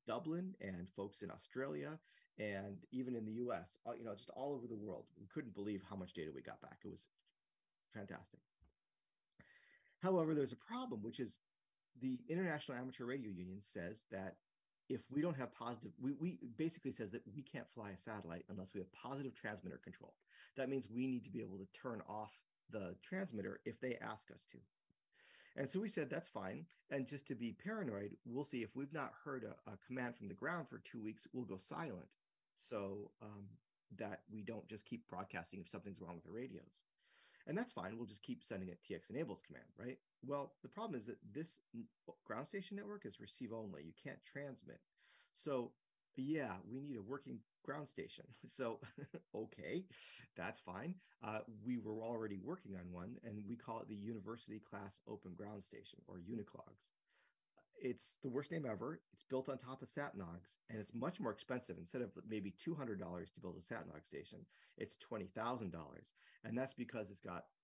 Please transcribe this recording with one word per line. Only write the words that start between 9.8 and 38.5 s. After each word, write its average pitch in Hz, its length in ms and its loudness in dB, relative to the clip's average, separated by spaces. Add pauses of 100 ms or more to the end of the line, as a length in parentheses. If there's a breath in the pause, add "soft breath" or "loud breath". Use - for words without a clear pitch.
However, 175 320 10
there's 139 200 8
a - 20 -4 (160)
problem, 233 320 2
which 120 160 0
is 110 200 0 (600)
the 131 160 6 (120)
International 160 480 4
Amateur 127 280 0
Radio 123 240 2
Union 92 320 -2
says 95 480 -2
that 95 280 -2 (500)
if 131 140 2 (100)
we 143 100 6
don't 160 160 6
have 123 160 0
positive, 117 380 -2 (100)
we, 135 120 6
we 165 260 2 (180)
basically 156 340 4
says 104 200 0
that 117 100 0 (140)
we 139 80 -2
can't - 320 -4
fly 104 160 -2
a 92 60 -2
satellite 90 520 -2
unless 95 240 -2
we 104 60 2
have 90 140 0
positive 135 420 0
transmitter 104 480 -2
control. - 300 -10 (420 loud breath)
That 131 140 4
means 131 200 4
we 123 180 6
need 123 180 4
to 101 60 -8
be 113 100 2
able 98 160 -2
to 95 100 -4 (120)
turn 113 280 0
off 107 240 -2 (400)
the 95 320 2
transmitter 117 640 0
if - 160 -2
they 127 200 4
ask 110 300 -2
us - 220 -14
to. - 40 -12 (1000 loud breath)
And 135 120 4
so 185 120 4
we 220 80 4
said, 143 200 4
"That's 135 200 0
fine." 107 360 -2 (240 loud breath)
And 139 160 4
just 139 220 -4
to 135 80 2
be 113 160 2
paranoid, 110 640 2 (100)
we'll 127 200 2
see 120 180 2
if - 120 -2
we've 139 180 0
not 143 180 2 (140)
heard 131 180 0
a, - 260 -4
a 98 160 -4
command 123 300 2
from 104 140 -4
the 95 40 -2
ground 156 360 2
for 113 100 -6
two 113 220 -6
weeks, 110 320 -2
we'll 123 120 2
go 95 120 -2
silent 139 500 -2 (500)
so, 101 540 0 (100)
um, 104 240 -6 (520)
that 104 240 0 (100)
we 107 100 -2
don't 104 260 -2
just 110 180 -6
keep - 220 -4
broadcasting 92 540 -2
if - 80 -8
something's 98 320 -4
wrong 90 140 -4
with 82 80 -8
the 85 80 -10
radios. 113 520 -6 (640 loud breath)
And 156 100 2
that's 240 140 2
fine. 101 260 0
We'll 117 80 0
just 101 180 -8
keep - 200 -2
sending 95 260 0